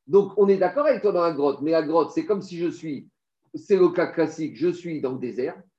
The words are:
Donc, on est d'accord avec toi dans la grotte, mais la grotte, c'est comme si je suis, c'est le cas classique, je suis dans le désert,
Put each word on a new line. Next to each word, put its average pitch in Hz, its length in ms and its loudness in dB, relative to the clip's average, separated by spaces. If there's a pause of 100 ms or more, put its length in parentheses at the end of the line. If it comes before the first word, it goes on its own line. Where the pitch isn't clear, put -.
Donc, 196 300 4
on 202 120 6
est 196 80 4
d'accord 180 300 0
avec 254 160 2
toi 202 100 2
dans 175 100 0
la 170 100 2
grotte, 139 280 0
mais 151 120 -2
la 160 100 2
grotte, 156 280 0
c'est 160 140 -4
comme 202 180 -2
si 175 140 -14
je 170 120 -4
suis, 147 400 -10 (460)
c'est 190 220 0
le 180 140 6
cas 170 160 0
classique, 156 500 -4
je 151 120 -2
suis 170 320 -6
dans 127 120 -4
le 131 60 -8
désert, 123 360 -6 (240)